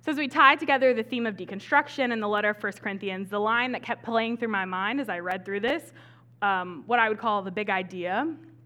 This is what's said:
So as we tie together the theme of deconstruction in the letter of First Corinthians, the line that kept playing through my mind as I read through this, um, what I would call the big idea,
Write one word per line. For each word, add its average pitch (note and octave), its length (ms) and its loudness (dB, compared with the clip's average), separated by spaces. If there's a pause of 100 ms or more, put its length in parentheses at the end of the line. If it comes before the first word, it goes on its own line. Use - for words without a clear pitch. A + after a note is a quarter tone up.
So D#4 100 -4
as C#4 80 -2
we D4 80 -2
tie C#4+ 280 8
together C4 380 4
the A3+ 80 0
theme A#3 240 -4
of G#3+ 100 -2
deconstruction A#3+ 760 0
in A3+ 60 -2
the G#3+ 80 -2
letter G#3 240 2
of G#3 60 -4
First G3+ 220 -6
Corinthians, G3 480 -6
the G3+ 120 -2
line A#3 320 2
that A#3 100 -4
kept - 220 -6
playing A3+ 340 0
through A#3 120 -4
my G3+ 140 0
mind F#3+ 380 -2
as A3+ 80 -6
I F3+ 80 -4
read F3+ 260 -4
through G3+ 180 -4
this, C#4+ 320 -4 (500)
um, F3+ 420 -2
what A#3+ 140 2
I A3+ 100 4
would G#3+ 80 0
call G#3+ 240 0
the F#3+ 80 -8
big G#3 220 -4
idea, F#3 600 -2 (340)